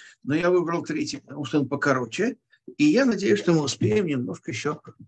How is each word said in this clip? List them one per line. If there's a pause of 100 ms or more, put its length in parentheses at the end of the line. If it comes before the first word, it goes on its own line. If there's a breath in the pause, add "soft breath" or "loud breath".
(240 loud breath)
Но
я
выбрал
третий,
потому
что
он
покороче. (400 soft breath)
И
я
надеюсь,
что
мы
успеем
немножко
ещё (260)